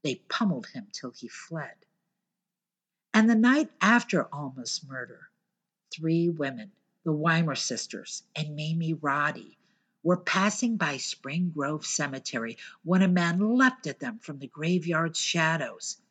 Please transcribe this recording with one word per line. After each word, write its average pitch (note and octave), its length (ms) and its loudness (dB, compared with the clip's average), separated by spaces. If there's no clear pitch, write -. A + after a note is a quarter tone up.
They C3+ 260 -4
pummeled D#3+ 380 0
him A2+ 240 -12
till B2 200 -12
he - 180 -16
fled. - 440 -12
And A3 160 6
the A#3 80 6
night B3+ 360 4
after G3+ 500 4
Alma's C3 560 -8
murder, C3 340 -14
three E3 380 2
women, C3+ 420 -6
the D#3+ 80 0
Weimer D#3 440 2
sisters - 640 -6
and D3+ 200 -6
Mamie D#3+ 380 -2
Roddy, D3 640 -2
were F3 140 4
passing G#3 600 0
by D3 200 0
Spring E3 580 -4
Grove D3+ 300 -2
Cemetery B2+ 720 -4
when F#3 180 4
a F#3+ 60 6
man F3 320 4
leapt B3 480 4
at C#3 120 -8
them A#2+ 220 -8
from C#3+ 160 -12
the C3+ 100 -12
graveyard's E3 720 0
shadows. D#3+ 800 -2